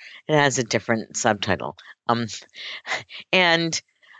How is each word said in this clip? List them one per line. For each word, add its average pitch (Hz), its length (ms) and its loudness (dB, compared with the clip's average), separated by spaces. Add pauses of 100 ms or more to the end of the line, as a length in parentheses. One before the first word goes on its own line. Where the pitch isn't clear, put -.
(300)
It 156 60 4
has 139 240 4
a 123 40 0
different 113 540 -2
subtitle. 95 580 0 (320)
Um, 117 200 0 (520)
<laughs> - 540 -8
and, 165 460 2 (400)